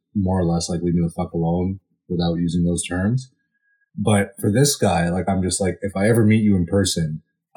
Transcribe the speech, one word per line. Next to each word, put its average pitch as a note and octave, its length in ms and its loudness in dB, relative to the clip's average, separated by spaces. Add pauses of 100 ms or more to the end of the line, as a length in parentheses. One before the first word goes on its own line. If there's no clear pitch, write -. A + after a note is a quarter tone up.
(140)
more F#2+ 260 0
or F2 60 0
less, E2+ 240 -2
like, E2+ 140 -4
leave E2+ 100 0
me E2+ 80 2
the E2 80 0
fuck - 240 -8
alone F2+ 460 -2 (280)
without E2+ 280 -2
using F2 280 0
those F2 220 0
terms. A2 460 -2 (680)
But G2+ 420 0
for G#2+ 120 0
this C#3 260 2
guy, F2 320 0
like, F2+ 180 -2
I'm F#2 160 0
just F2+ 160 -2
like, F#2 220 -2
"If G2 160 -6
I G2 100 0
ever A2+ 180 4
meet G#2+ 180 4
you G#2 120 4
in F2 100 2
person, E2+ 580 -2 (340)